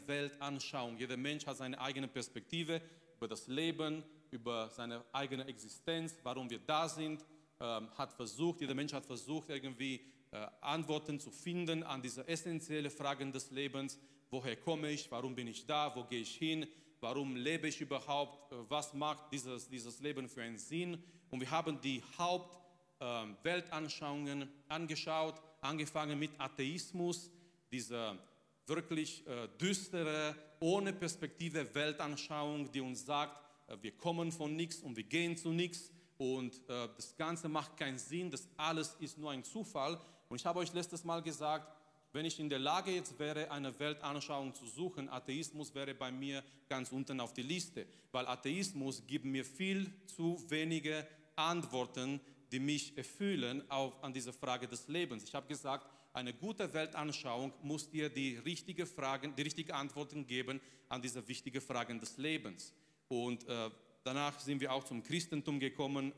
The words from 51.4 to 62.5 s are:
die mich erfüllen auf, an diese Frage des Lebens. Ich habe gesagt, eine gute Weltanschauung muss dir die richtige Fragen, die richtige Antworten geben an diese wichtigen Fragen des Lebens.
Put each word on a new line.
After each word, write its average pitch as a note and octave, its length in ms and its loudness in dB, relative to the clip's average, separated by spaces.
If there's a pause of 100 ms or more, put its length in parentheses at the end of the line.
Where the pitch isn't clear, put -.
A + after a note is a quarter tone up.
die C3 100 2
mich C#3+ 360 2
erfüllen C#3 760 0
auf, C3+ 320 2
an B2+ 100 -4
diese B2 200 -2
Frage B2+ 340 0
des A#2+ 220 -6
Lebens. C#3+ 360 0
Ich - 100 -10
habe C#3 120 -4
gesagt, D3 400 -2 (280)
eine B2+ 180 -2
gute E3+ 400 -2
Weltanschauung C#3 800 0 (100)
muss D3 280 -2
dir D3+ 180 2
die C3 300 0
richtige E3+ 480 -2
Fragen, C#3 500 0
die C#3+ 60 2
richtige D#3 320 -2
Antworten C#3+ 520 -2
geben B2+ 340 0 (280)
an B2 140 -2
diese B2 260 -4
wichtigen B2+ 320 -4
Fragen A#2+ 400 0
des - 160 -8
Lebens. C3 560 -2 (360)